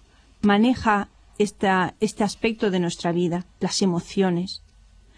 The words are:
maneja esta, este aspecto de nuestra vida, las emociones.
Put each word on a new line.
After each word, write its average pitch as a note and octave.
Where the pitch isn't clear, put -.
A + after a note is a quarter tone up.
maneja G#3
esta, F#3+
este A3
aspecto A3
de F3+
nuestra F3
vida, F3
las -
emociones. F3+